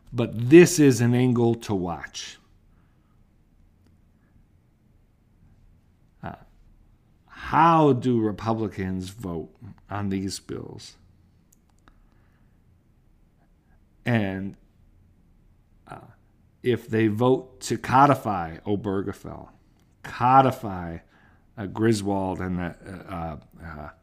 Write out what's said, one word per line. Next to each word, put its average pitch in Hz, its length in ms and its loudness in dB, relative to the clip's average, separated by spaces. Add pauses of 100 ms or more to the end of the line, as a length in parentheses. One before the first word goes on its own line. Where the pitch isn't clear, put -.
(120)
But 120 380 -4
this 165 300 10
is 131 220 4
an 120 140 2
angle 120 400 2
to 113 180 -6
watch. 87 640 -8 (3750)
Uh, - 140 -12 (920)
how 156 640 4
do 120 280 0
Republicans 101 880 -4
vote 87 400 -10 (400)
on 101 200 -6
these 95 300 -6
bills? - 560 -14 (3000)
And, 98 500 -2 (1300)
uh, - 100 -18 (680)
if 117 240 -2
they 110 200 2
vote 123 520 0
to - 180 -6
codify 110 880 0
Obergefell, 98 840 -6 (520)
codify, 117 1000 0 (580)
uh, 110 80 -10
Griswold 98 760 -2
and 92 180 -4
the, 85 180 -6 (380)
uh, 82 240 -10 (260)
uh, 76 260 -16 (140)